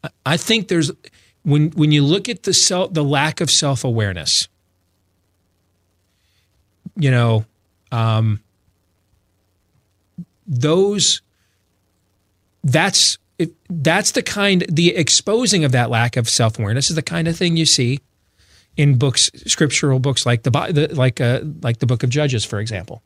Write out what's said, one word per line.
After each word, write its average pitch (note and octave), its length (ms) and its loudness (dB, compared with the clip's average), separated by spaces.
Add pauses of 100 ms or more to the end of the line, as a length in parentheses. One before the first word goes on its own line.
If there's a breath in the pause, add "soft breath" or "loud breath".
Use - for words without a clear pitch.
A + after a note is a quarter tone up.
I, - 60 -12 (160)
I D3+ 120 0
think A3 300 -2
there's, E3+ 240 0 (520 soft breath)
when, D3+ 280 2
when D3+ 200 2
you D3 120 4
look F#3+ 260 0
at A3 140 -8
the F#3+ 100 0
self, F#3 400 0
the D#3 100 0
lack D3 380 0
of E3 80 -2
self-awareness, A2+ 960 -2 (2500)
you C#3+ 140 0
know, A#2 360 2 (460)
um, A2+ 500 0 (2000)
those, F3 720 0 (1400)
that's, D#3 540 0 (200)
it, E3 140 -4 (180)
that's E3+ 420 0
the - 120 -2
kind, G3 460 0
the E3+ 260 2
exposing G3+ 680 0
of C3+ 80 2
that A#2+ 180 0
lack A#2 280 0
of A#2 120 -2
self-awareness A2+ 600 0
is E3 60 -4
the D#3+ 60 -2
kind E3 260 -4
of E3 100 -4
thing E3+ 200 0
you D#3+ 80 2
see C3 340 0 (760 soft breath)
in C#3+ 220 4
books, B2+ 320 0 (160)
scriptural C#3 540 0
books C3 260 -2
like A#2+ 180 0
the B2+ 80 0
Bi-, C3 200 0
the, D3+ 220 2
like, C3 280 0
uh, B2 200 0 (200)
like A#2 180 -4
the C3 60 -2
book A#2+ 180 0
of B2+ 60 0
Judges, C3 360 -2
for G#2 140 -6
example G#2+ 460 -10